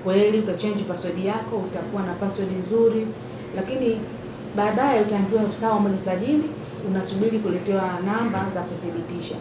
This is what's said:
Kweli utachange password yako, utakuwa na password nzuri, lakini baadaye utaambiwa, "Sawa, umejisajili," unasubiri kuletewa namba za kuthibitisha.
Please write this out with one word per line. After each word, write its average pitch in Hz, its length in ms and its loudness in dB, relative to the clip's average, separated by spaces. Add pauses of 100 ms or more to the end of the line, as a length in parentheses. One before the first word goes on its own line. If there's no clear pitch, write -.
Kweli 208 360 6
utachange 202 440 0
password 180 420 -4
yako, 226 320 -2
utakuwa 190 460 -4
na 180 100 -2
password 190 360 -2 (100)
nzuri, 220 480 4 (480)
lakini 226 440 0 (560)
baadaye 214 460 4
utaambiwa, 208 400 2 (200)
"Sawa, 220 140 2
umejisajili," 202 680 2 (460)
unasubiri 196 500 0
kuletewa 190 420 0 (240)
namba 214 480 0
za 180 80 -2
kuthibitisha. 170 800 -6